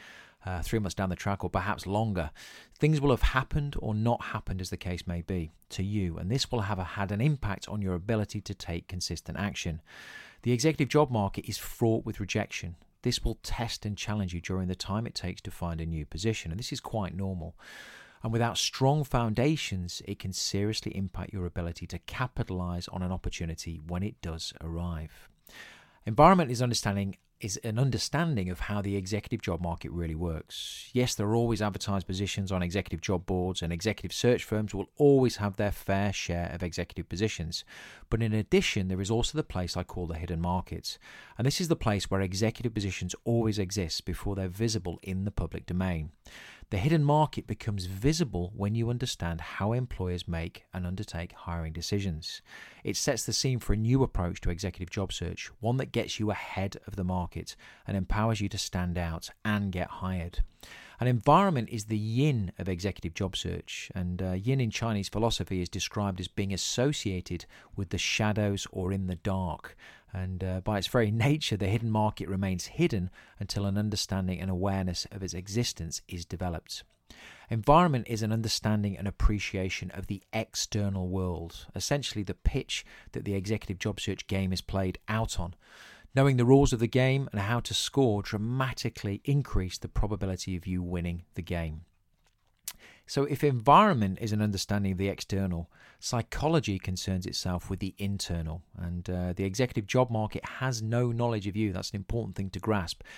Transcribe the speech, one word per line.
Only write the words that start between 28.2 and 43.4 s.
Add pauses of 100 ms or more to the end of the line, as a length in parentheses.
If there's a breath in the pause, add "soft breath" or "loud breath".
of
how
the
executive
job
market
really
works.
Yes,
there
are
always
advertised
positions
on
executive
job
boards,
and
executive
search
firms
will
always
have
their
fair
share
of
executive
positions. (460 loud breath)
But
in
addition,
there
is
also
the
place
I
call
the
hidden
market. (400 loud breath)
And
this
is
the
place
where
executive
positions (100)
always